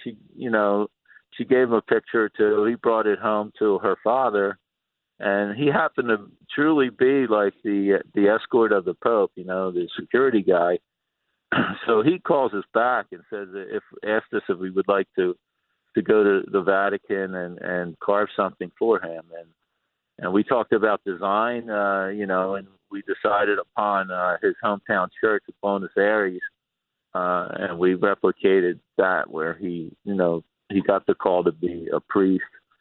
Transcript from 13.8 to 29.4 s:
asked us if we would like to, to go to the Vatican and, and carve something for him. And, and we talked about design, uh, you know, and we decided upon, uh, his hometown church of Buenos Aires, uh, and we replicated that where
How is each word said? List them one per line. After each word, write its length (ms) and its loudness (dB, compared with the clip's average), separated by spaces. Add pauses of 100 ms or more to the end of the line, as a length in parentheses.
asked 300 -2
us 160 0
if 80 -2
we 140 -6
would 160 0
like 200 2 (100)
to, 200 0 (560)
to 80 2
go 220 4
to 180 4 (100)
the 100 2
Vatican 760 -2
and, 240 -8
and 400 -6
carve 360 0
something 420 -4
for 220 2
him. 240 -10 (160)
And, 80 -20 (720)
and 160 -4
we 100 4
talked 300 0
about 320 0
design, 640 -4
uh, 380 -2
you 180 -6
know, 300 -2
and 120 -12 (240)
we 120 -10
decided 560 -2
upon, 520 -2
uh, 300 -2
his 220 0
hometown 460 -2 (120)
church 260 2
of 140 -20
Buenos 340 -2
Aires, 460 2 (720)
uh, 400 -2
and 260 -6
we 160 4
replicated 840 2 (180)
that 320 0
where 240 -6